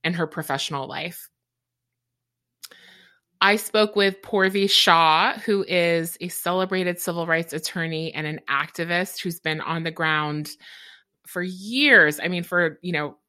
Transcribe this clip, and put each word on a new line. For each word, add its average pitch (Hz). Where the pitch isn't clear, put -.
in 165
her 170
professional 143
life. -
I 196
spoke 214
with 196
Purvi 196
Shah, 165
who 202
is 170
a 175
celebrated 180
civil 170
rights 165
attorney 160
and 156
an 156
activist 170
who's 170
been 156
on 165
the 165
ground 151
for -
years. 190
I 175
mean, 175
for, 170
you 180
know 147